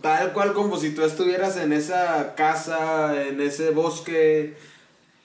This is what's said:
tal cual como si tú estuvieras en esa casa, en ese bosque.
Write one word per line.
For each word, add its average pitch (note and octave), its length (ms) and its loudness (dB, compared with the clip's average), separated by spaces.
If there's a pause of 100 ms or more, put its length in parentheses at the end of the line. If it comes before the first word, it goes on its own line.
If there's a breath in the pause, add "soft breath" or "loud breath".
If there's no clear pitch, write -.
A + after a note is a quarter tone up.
tal D#3+ 300 2
cual G3+ 220 0
como G3+ 220 0
si D3+ 140 -2
tú D#3 140 -2
estuvieras F3+ 520 0
en D#3 160 0
esa D#3+ 640 0
casa, D#3+ 880 0
en C#3 180 -4
ese C#3+ 300 0
bosque. D#3 880 2 (680 loud breath)